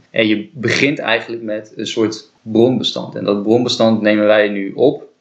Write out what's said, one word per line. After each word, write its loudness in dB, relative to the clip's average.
En 2
je 0
begint -2
eigenlijk -4
met -10
een -8
soort -4
bronbestand. 0
En -6
dat 0
bronbestand 2
nemen 2
wij 4
nu -6
op 0